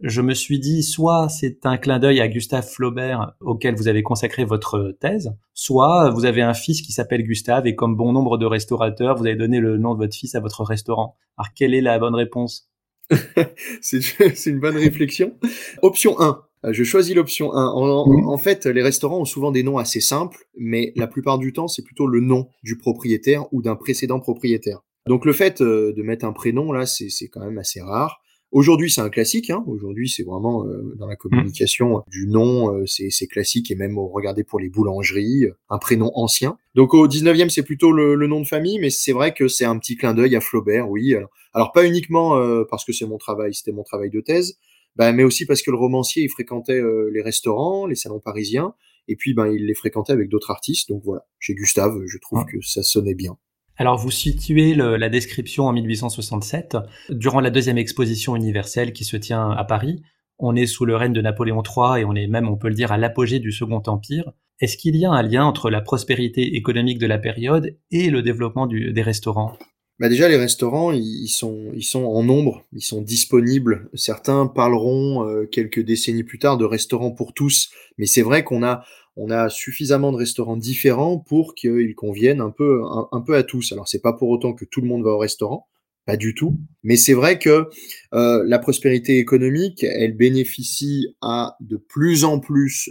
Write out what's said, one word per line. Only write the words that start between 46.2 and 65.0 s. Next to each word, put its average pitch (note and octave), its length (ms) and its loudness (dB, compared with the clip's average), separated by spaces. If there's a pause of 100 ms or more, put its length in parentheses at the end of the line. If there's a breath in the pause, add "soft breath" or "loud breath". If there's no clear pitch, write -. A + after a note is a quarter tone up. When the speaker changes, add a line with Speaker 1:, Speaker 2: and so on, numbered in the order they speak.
Speaker 2:
il C3+ 60 0
fréquentait, B2+ 500 -4
euh, A2 340 0
les G#2+ 80 -2
restaurants, B2+ 640 -2
les D3 100 -4
salons G#2+ 260 -8
parisiens, A2 520 -4 (360)
et A2+ 80 -6
puis, C3+ 160 -2
ben, A2 140 2
il G#2+ 180 0
les G#2 80 0
fréquentait A2 400 -4
avec G#2 160 0
d'autres G#2 220 -2
artistes. - 360 -6
Donc G#2 160 -6
voilà, G2+ 220 -8 (140)
chez - 140 -6
Gustave, G#2 520 0
je F#2 140 -12
trouve A2 200 -4
Speaker 1:
Ouais. - 100 -2
Speaker 2:
que - 120 -8
ça - 220 -6
sonnait G2+ 320 0
bien. F2+ 220 -8 (400)
Speaker 1:
Alors, B2 200 2
vous B2+ 140 -4
situez D#3 640 2
le, A#2+ 220 2
la A2 140 0
description - 560 -4
en B2 80 0
mille A#2 120 -2
huit A2 120 -4
cent A#2+ 100 -6
soixante-sept, A2+ 720 -6 (320 loud breath)
durant C3 320 0
la B2+ 80 2
deuxième B2 280 0
exposition A#2 600 -2
universelle A2 560 -4
qui - 100 -12
se G#2+ 140 -6
tient A2+ 320 -4
à G#2+ 160 -4
Paris. B2 360 -2 (380 soft breath)
On A#2+ 160 0
est B2 100 2
sous A#2+ 200 -2
le A2+ 100 2
règne B2 160 0
de A2+ 100 0
Napoléon A2 400 -2
trois B2 380 0
et G#2+ 60 0
on G2+ 100 -2
est G2+ 120 -2
même, A#2 200 0
on G#2+ 80 -2
peut A2 140 -2
le G#2+ 60 -2
dire, A2 180 0
à G#2 40 2
l'apogée A#2 420 0
du A2 120 -6
Second A2 360 -4
Empire. A2+ 440 -4 (300)
Est-ce - 160 -2
qu'il D#3+ 180 0
y D#3+ 80 2